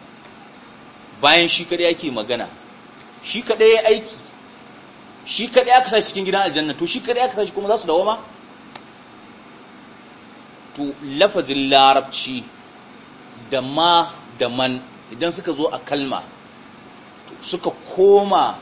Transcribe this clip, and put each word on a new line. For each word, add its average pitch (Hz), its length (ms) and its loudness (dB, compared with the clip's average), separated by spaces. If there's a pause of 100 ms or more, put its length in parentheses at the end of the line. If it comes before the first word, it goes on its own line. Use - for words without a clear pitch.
(1200)
Bayan 165 260 4
shi 165 180 -4
kadai 175 220 -2
ake 170 240 -4
magana. 110 360 -6 (760)
Shi 220 180 -10
kadai 220 340 4
ya 220 100 2
aiki. 220 300 -2 (1120)
Shi 220 220 -6
kadai 247 240 2
aka 254 180 6
sa 214 120 2
shi - 120 -4
cikin 190 120 -6
gidan 190 200 0
aljanna. 151 320 -4
To, 170 80 -4
shi 254 160 -6
kadai 240 220 -2
aka 254 120 -4
sa 202 100 -2
shi 175 60 -10
kuma 196 180 -8
za 220 80 2
su 180 100 -8
dawwama? 196 320 0 (2500)
To, 143 180 -6 (240)
lafazin 139 520 0
larabci 135 720 4 (1080)
da 131 120 -2
ma 160 500 2 (260)
da 120 120 -2
man, 127 320 -4 (300)
idan 147 200 -6
suka 170 220 -6
zo 147 180 -4
a - 80 -10
kalma, 135 440 -2 (1160)
suka - 300 -6 (240)
koma 190 680 4